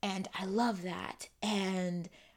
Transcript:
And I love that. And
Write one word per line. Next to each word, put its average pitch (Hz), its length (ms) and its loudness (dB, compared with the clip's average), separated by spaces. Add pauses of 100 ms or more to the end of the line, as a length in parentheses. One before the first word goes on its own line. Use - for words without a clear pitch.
And 190 300 -2
I 190 120 -4
love 208 360 2
that. - 480 -6 (140)
And 185 680 2 (280)